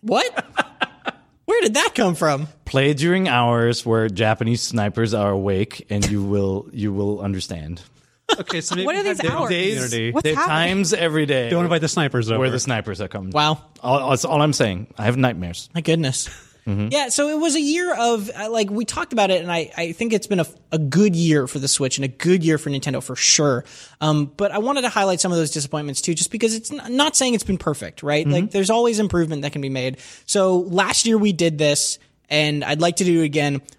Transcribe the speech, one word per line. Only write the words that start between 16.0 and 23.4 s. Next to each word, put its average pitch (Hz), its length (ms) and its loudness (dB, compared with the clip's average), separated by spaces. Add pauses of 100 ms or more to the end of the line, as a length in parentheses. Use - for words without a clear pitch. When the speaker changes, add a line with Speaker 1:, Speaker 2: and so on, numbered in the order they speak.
Speaker 2:
Mm-hmm. 104 240 -2
Speaker 1:
Yeah, 277 200 -2
so 294 200 0
it 311 100 -2
was 320 160 2
a 320 60 0
year 330 320 0
of, 233 420 0
uh, 214 140 -6
like, 220 220 0
we 220 140 -2
talked - 280 -6
about 208 160 4
it, 180 140 2
and 175 80 -4
I, 165 260 -2
I 170 140 -4
think 226 220 -4
it's 202 120 0
been 196 140 0
a, 165 80 2 (240)
a 160 80 0
good 165 360 4
year 156 300 4
for 135 140 -6
the 135 80 -4
Switch 131 320 0
and 135 60 -2
a - 20 -2
good 170 360 2
year 160 140 4
for 147 140 -4
Nintendo 135 320 -4
for 127 120 -10
sure. 135 500 2 (360)